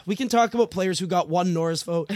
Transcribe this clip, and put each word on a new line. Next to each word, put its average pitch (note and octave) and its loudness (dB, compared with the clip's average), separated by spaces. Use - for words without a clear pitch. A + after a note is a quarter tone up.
we G3+ -2
can C4 -4
talk A#3 4
about A#3 2
players F#3 -2
who F#3 -4
got F3 0
one F3+ 0
Norris E3 -2
vote E3+ -4